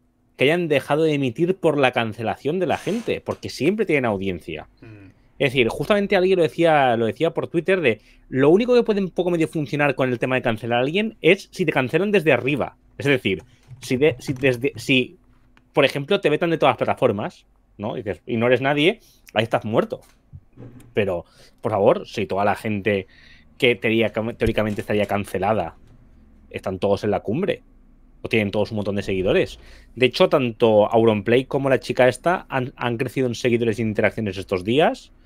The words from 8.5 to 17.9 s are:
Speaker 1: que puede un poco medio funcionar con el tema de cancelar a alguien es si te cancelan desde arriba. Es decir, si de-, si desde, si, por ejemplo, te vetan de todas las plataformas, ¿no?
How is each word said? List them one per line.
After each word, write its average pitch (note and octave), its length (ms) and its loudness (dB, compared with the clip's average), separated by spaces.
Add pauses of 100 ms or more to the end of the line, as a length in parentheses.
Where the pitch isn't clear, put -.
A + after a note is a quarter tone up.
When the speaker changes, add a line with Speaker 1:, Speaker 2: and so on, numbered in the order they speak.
Speaker 1:
que A#3 100 4
puede G#3 180 0
un F#3 100 -4
poco F3 200 -2
medio D#3+ 160 0
funcionar D3 480 -2
con C3 140 0
el B2 100 -2
tema C3 160 -2
de B2 60 0
cancelar A#2+ 380 -2
a - 20 2
alguien G3 400 -2
es F3 300 2
si F#3 140 -4
te D#3 60 0
cancelan D#3 400 0
desde D#3 220 2
arriba. A2+ 440 -2 (200)
Es - 80 -6
decir, A#2 380 0 (380)
si C3 140 -2
de-, D3+ 240 2
si - 140 -6
desde, B2+ 420 0
si, B2+ 420 -2 (540)
por C#3 140 4
ejemplo, C#3+ 340 -2
te F#3+ 100 0
vetan F#3 200 0
de D#3+ 80 0
todas D3 140 4
las A2+ 60 -2
plataformas, A2+ 680 -2 (320)
¿no? G#2 180 -8